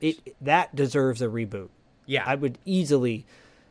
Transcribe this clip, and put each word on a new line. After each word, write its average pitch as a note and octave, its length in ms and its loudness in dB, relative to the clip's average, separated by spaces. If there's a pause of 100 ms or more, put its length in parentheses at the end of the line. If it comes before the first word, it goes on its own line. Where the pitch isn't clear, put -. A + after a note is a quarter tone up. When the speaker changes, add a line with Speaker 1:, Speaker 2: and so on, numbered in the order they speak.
Speaker 1:
It, - 400 -4
that D3 360 2
deserves C3 460 2
a B2 40 0
reboot. G#2+ 440 -6 (360)
Speaker 2:
Yeah. C3 200 -2
Speaker 1:
I C3 80 0
would C#3 320 -4
easily, C#3 580 0 (460)